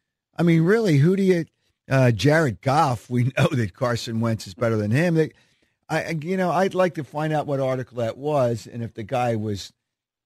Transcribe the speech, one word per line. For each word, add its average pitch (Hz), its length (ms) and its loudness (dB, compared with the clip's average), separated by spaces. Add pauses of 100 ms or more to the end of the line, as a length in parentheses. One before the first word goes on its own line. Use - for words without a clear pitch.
(380)
I 160 40 -2
mean, 165 200 4
really, 196 360 2
who 175 180 4
do 196 60 0
you, 175 220 2 (460)
uh, 131 220 4
Jared 135 480 2
Goff, 135 500 0
we 123 140 0
<laughs> 131 140 -2
know 131 100 4
that 120 260 -2
Carson 117 460 -4
Wentz 113 260 -2
is 98 80 -14
better 113 220 0
than 104 140 -2
him. 165 260 2
They, 156 160 2 (560)
I, 156 160 -4
I, 151 60 -8 (100)
you 180 160 -4
know, 180 140 -2
I'd 185 240 0
like 185 200 0
to 151 100 -8
find 156 280 -6
out 147 140 -2
what 139 140 -2
article 131 380 -4
that 113 180 -4
was 127 500 -2
and 117 160 -12
if 113 120 -10
the 117 80 -12
guy 120 340 -2
was, 104 360 -6 (540)